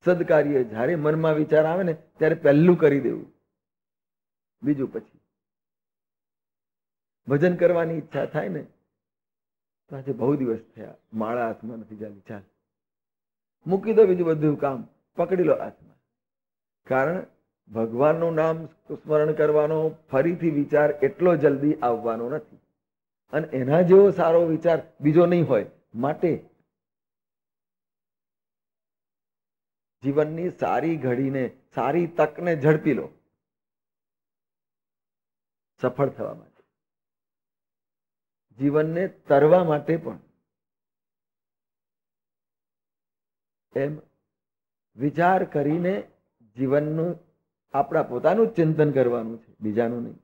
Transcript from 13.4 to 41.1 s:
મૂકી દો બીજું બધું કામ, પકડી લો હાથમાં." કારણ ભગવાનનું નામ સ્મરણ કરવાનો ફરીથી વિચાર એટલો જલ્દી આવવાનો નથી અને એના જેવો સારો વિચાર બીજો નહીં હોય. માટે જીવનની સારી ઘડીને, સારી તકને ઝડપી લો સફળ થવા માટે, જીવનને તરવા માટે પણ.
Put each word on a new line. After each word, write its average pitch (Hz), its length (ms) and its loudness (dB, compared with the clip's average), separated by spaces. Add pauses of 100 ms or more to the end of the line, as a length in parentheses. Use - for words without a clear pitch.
મૂકી 196 260 -2
દો 208 120 6
બીજું 180 220 0
બધું 151 320 0
કામ, 135 280 -6 (280)
પકડી 180 280 -2
લો 151 120 4
હાથમાં." - 420 -14 (920)
કારણ 139 380 -2 (480)
ભગવાનનું 147 600 0
નામ 160 320 -2
સ્મરણ 151 680 -4
કરવાનો 156 560 0 (220)
ફરીથી 170 380 0
વિચાર 147 420 0
એટલો 170 440 0
જલ્દી 143 400 2
આવવાનો 117 540 -4
નથી - 280 -12 (720)
અને 160 160 -4
એના 131 340 0
જેવો 190 300 8
સારો 170 340 2
વિચાર 160 420 0 (140)
બીજો 156 240 4
નહીં 175 220 2
હોય. 110 240 0 (240)
માટે 147 540 -4 (3500)
જીવનની 151 460 -2
સારી 147 480 -2
ઘડીને, 131 600 -4 (180)
સારી 143 320 0
તકને 170 480 -2
ઝડપી 151 380 0
લો 73 160 -6 (2750)
સફળ 127 280 -2
થવા 104 240 -10
માટે, - 300 -20 (2000)
જીવનને 156 480 0
તરવા 156 560 4
માટે 156 340 -2
પણ. 139 220 -12 (3500)